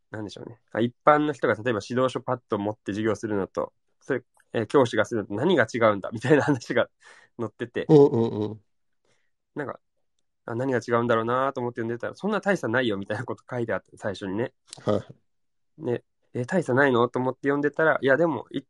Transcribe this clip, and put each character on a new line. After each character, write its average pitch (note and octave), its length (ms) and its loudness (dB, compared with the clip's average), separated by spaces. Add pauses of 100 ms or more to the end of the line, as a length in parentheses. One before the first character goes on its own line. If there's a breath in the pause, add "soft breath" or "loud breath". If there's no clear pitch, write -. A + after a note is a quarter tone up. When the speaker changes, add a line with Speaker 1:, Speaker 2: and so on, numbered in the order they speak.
(120)
Speaker 1:
な A2 80 -10
ん G#2+ 40 -8
で F#2+ 60 -10
し - 80 -18
ょ - 60 -16
う - 40 -16
ね。 - 120 -20 (120)
あ、 - 80 -2
一 A#2+ 140 -2 (100)
般 D3+ 220 4
の D3+ 60 -2
人 C3+ 160 -2
が A2 60 2
例 A2 180 -4
え - 20 -2
ば G2+ 120 -2
指 B2 140 -2
導 C3 120 2
書 C3 80 -6
パ B2 140 -4
ッ B2 140 -4
と A2+ 80 -2
持 G2+ 140 -4
っ G#2+ 60 -6
て - 160 -8
授 G#2+ 120 -2
業 G#2+ 120 0
す - 100 -8
る G#2 100 -2
の F#2+ 120 -2
と、 - 240 -6 (280)
そ - 140 -6
れ、 B2 80 -6 (300)
え A#2 100 -2
ー、 G2+ 40 -4
教 C3+ 200 6
師 A2 100 -6
が G#2 80 4
す A#2+ 120 -4
る G#2 60 0
の - 40 -12
と G2+ 80 -8
何 D#3 220 2
が A#2 160 4
違 B2 60 -4
う A2 180 4
ん G2 40 -8
だ - 120 -8
み A2 80 -8
た C3+ 120 0
い D3+ 40 8
な C3+ 80 4
話 C3 300 -2
が A2+ 140 2 (520 soft breath)
載 A2 80 -4
っ - 40 -20
て A#2+ 140 -10
て。 A2 220 -6
Speaker 2:
う E3 60 6
ん C#3+ 120 10
う C#3+ 120 0
ん A2+ 100 2 (220)
う G#2+ 40 -12
ん。 G#2+ 60 -16 (960)
Speaker 1:
な D3 80 -6
ん - 20 -8
か、 - 140 -12 (680)
あ、 A#2 80 -6
何 C3 180 -2
が A#2 140 2
違 A#2+ 60 -4
う A#2 120 2
ん - 20 0
だ A#2 80 2
ろ A2+ 80 2
う - 20 -6
な C3 280 0
と C3 80 -8
思 A#2+ 100 -4
っ - 20 -6
て A#2+ 80 -8
読 A2+ 60 -4
ん - 20 -4
で A#2 100 -6
た G#2 100 -8
ら、 A2+ 60 -10
そ - 140 -6
ん - 20 -2
な G3+ 100 -2
大 G3 160 0
差 B2 120 -4
な A#2 120 2
い B2+ 80 0
よ G2+ 80 0
み G2 100 -8
た G#2 80 -6
い G#2+ 40 -4
な B2 60 -8
こ A2+ 100 -8
と - 140 -14
書 B2 100 -6
い A#2 80 -4
て A2 60 -4
あ F#2 60 -2
っ - 40 -10
て、 - 140 -20
最 G#2 180 -6
初 G2+ 120 -10
に F#2 100 -4
ね。 A#2 160 -4 (320)
Speaker 2:
は G#2 200 0 (760)
い。 D#3 40 -16
Speaker 1:
ね、 B2 200 -4 (320)
え、 B2 100 -4
大 F3 180 0
差 B2+ 120 -2
な C#3+ 120 6
い C3 60 4
の A#2+ 160 4
と C3 100 -6
思 B2+ 120 -2
っ - 40 -6
て - 140 -6
読 C#3+ 80 2
ん C#3+ 40 -2
で D3 100 -2
た D#3+ 140 -2
ら、 D3+ 160 2
い C3 60 -2
や、 C3 100 4
で E3+ 100 2
も、 C#3+ 240 -4
い-、 C#3+ 200 -8